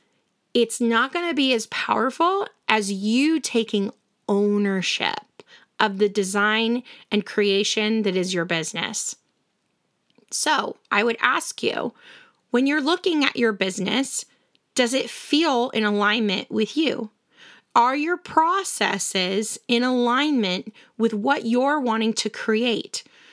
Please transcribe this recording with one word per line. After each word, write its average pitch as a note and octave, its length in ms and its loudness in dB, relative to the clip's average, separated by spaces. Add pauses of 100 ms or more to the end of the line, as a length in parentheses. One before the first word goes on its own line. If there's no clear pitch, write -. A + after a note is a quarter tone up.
(540)
it's A#3 260 2
not A#3 320 2
gonna F4 220 -4
be C4 220 2
as G#3+ 160 -2
powerful D4 720 0 (220)
as G#3+ 240 0
you B3 480 2
taking A3 500 -2 (400)
ownership G3+ 1120 0 (380)
of G3+ 180 0
the G#3 100 4
design G#3+ 760 0 (260)
and G#3 160 0
creation G#3+ 800 2
that F#3+ 120 0
is F#3 160 0
your E3+ 140 0
business. E3 720 -4 (1120)
So - 480 -2 (140)
I G3+ 120 4
would A#3 160 0
ask - 440 -2
you, - 320 -4 (560)
when B3+ 160 2
you're D4 120 2
looking D#4+ 440 2
at C#4+ 120 2
your A#3 160 2
business, G3 720 -2 (520)
does B3 180 2
it C4 160 -2
feel C#4 640 0
in A3 120 -2
alignment G#3 680 0
with G#3+ 260 -2
you? C4 320 -2 (680)
Are B3 200 4
your D#4 220 -2
processes G#3 1400 -2 (100)
in A#3+ 140 2
alignment B3 960 0 (200)
with A3 200 0
what B3 320 0
you're C4 320 2
wanting A3 340 0
to G#3+ 160 -4
create? A3 760 -2 (300)